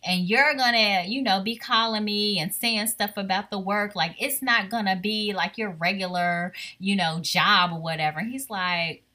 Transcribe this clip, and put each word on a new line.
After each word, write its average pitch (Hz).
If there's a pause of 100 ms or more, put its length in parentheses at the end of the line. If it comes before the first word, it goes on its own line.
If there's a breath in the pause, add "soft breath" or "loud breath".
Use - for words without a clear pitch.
and 180
you're 277
gonna, 220
you 254
know, 196
be 226
calling 226
me 208
and 165
saying 220
stuff 208
about 196
the 208
work. 202
Like, 165
it's 277
not 226
gonna 202
be, 208
like, 180
your 214
regular, 175 (260 loud breath)
you 196
know, 165
job 180
or 165
whatever." 156
And 226
he's 269
like 175 (140)